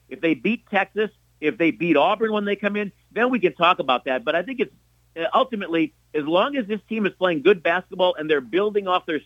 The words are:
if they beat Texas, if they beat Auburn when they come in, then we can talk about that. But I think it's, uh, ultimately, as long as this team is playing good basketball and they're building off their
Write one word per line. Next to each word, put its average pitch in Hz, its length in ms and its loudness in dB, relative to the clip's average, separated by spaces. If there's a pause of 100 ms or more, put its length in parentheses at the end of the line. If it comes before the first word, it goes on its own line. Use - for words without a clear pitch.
if - 120 -14
they 160 140 2
beat 180 340 -4
Texas, 202 400 -2 (320)
if 151 160 -2
they 165 140 2
beat 156 260 0
Auburn 208 360 2
when 208 120 -2
they 202 100 -2
come 208 200 -4
in, 208 160 -4 (200)
then 240 200 0
we 240 80 0
can 175 160 0
talk 175 240 2
about 131 260 0
that. 127 180 -2
But 151 120 -2
I 180 80 0
think 247 160 -8
it's, - 140 -4 (440)
uh, 170 60 -4 (100)
ultimately, 170 640 0 (180)
as 151 120 -2
long 202 300 2
as 233 120 -2
this 208 200 -6
team 220 200 -2
is - 60 -2
playing 175 280 0
good 180 220 4
basketball 180 500 0
and 156 160 -6
they're 147 120 2
building 196 460 -2
off 180 200 0
their 156 180 -4